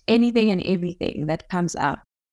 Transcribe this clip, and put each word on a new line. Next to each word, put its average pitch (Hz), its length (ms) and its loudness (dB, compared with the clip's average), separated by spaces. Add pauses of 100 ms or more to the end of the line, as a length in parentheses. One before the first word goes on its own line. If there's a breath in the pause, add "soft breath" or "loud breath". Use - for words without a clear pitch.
anything 233 420 4
and 185 140 0
everything 175 640 -4
that 160 220 -4
comes 175 280 -2
up - 260 -4 (300)